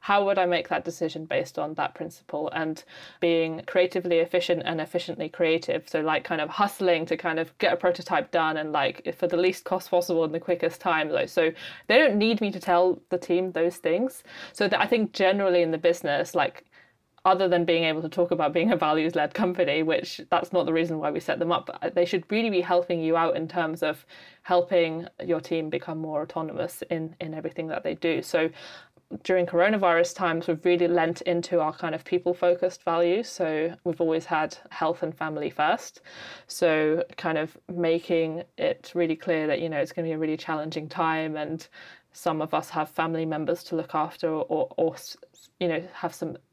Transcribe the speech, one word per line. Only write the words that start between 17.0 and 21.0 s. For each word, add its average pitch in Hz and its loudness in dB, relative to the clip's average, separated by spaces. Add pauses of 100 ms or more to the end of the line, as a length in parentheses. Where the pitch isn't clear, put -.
other 190 6
than 175 4
being 165 4
able 160 0
to 165 -4
talk 175 2
about 156 2
being 165 4
a 185 4
values-led 156 2
company, 175 2
which - -2 (100)
that's 175 0
not 170 2
the 165 -2
reason 165 0
why 151 -2